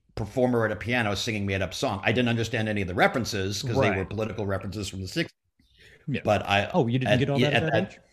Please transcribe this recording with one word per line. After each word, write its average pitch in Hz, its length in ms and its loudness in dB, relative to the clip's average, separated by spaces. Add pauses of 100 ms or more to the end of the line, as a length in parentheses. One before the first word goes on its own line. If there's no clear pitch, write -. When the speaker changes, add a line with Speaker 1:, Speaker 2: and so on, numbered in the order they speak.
(160)
Speaker 1:
performer 120 500 0
at 107 60 0
a 104 40 -4
piano 104 400 0
singing 101 300 -2
made 98 160 0
up 92 140 -4
song. 104 280 -4
I 113 80 2
didn't 120 180 2
understand 113 400 -2
any 104 120 -2
of 90 60 -2
the 90 80 -4
references 104 680 0
'cause 127 180 -2
they 127 120 4
Speaker 2:
Right. 92 80 -2
Speaker 1:
were 92 60 -2
political 104 420 -4
references 95 420 -4
from 95 120 -8
the 95 60 -8
sixties. - 300 -4 (680)
Speaker 2:
Yeah. 135 160 -2
Speaker 1:
But 104 220 4
I, 101 280 2
Speaker 2:
Oh, 151 140 4
you 120 120 2
didn't 107 140 2
Speaker 1:
at, 120 60 6
Speaker 2:
get 139 100 2
all 139 100 2
that 135 140 4
Speaker 1:
at 117 100 4
Speaker 2:
at 117 100 0
that - 0 -
Speaker 1:
that 107 180 0
Speaker 2:
age? - 80 -20 (140)